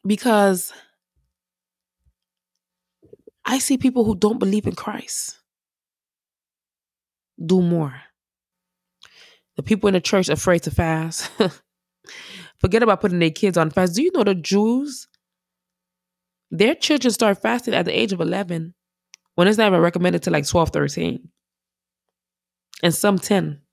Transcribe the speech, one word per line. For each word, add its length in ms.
Because 640
I 140
see 200
people 260
who 120
don't 220
believe 280
in 80
Christ 640
do 180
more. 320
The 60
people 260
in 60
the 60
church 280
afraid 360
to 60
fast. 680
<laughs> 1200
Forget 220
about 180
putting 180
their 120
kids 280
on 120
fast. 240
Do 80
you 100
know 120
the 100
Jews, 760
their 240
children 380
start 300
fasting 320
at 100
the 140
age 140
of 80
eleven, 540
when 140
it's 100
not 100
even 120
recommended 440
to, 60
like, 160
twelve, 240
thirteen, 600
and 120
some 240
ten. 420